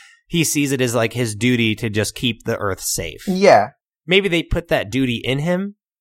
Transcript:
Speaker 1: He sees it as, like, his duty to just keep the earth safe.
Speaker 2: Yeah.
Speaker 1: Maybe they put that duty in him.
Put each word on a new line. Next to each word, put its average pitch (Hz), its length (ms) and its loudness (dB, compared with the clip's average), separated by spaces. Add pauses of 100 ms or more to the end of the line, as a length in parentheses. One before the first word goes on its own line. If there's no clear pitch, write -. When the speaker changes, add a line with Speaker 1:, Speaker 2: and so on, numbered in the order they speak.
(280)
Speaker 1:
He 170 160 0
sees 143 300 0
it 127 80 0
as, 120 120 0
like, 113 200 0
his 113 220 -4
duty 117 400 2
to 113 140 -4
just 104 260 -2
keep 117 280 -4
the 113 140 -4
earth 95 240 -4
safe. - 460 -8
Speaker 2:
Yeah. 180 420 4 (360)
Speaker 1:
Maybe 190 240 2
they 165 140 0
put - 240 -4
that 113 240 -2
duty 123 320 0
in 135 160 -2
him. 180 360 -2 (260)